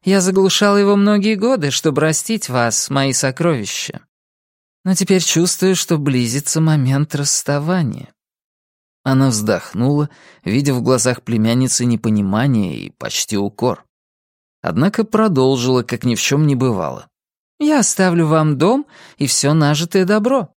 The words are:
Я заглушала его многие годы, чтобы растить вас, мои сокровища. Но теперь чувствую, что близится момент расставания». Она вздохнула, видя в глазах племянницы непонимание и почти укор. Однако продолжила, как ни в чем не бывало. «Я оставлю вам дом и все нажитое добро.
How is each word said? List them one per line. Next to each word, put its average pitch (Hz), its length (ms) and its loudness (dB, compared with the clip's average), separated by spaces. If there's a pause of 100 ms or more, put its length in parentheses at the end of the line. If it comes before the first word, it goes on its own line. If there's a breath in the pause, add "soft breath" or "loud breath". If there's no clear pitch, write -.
Я 190 160 2
заглушала 190 560 2
его 202 200 2
многие 208 380 2
годы, 196 360 0
чтобы 143 320 -2
растить 156 460 -2
вас, 120 420 -2
мои 139 220 0
сокровища. 131 880 -4 (840)
Но 185 100 2
теперь 190 280 2
чувствую, 180 540 0
что 170 220 -2
близится 135 640 -2
момент 147 540 2
расставания». 143 960 -2 (960)
Она 131 220 4
вздохнула, 123 800 -2 (340 loud breath)
видя 135 300 0
в 120 80 -2
глазах 123 400 0
племянницы 120 640 0
непонимание 107 920 0
и 50 140 -12
почти - 480 -6
укор. 101 480 -4 (760)
Однако 156 440 0
продолжила, 131 760 2
как 120 220 -8
ни 120 100 0
в 110 60 -6
чем 151 260 0
не 139 80 2
бывало. 98 540 -4 (500)
«Я 294 220 2
оставлю 175 460 0
вам 156 320 2
дом 233 280 2 (300 loud breath)
и 143 100 -2
все 139 280 0
нажитое 160 500 2
добро. 214 540 0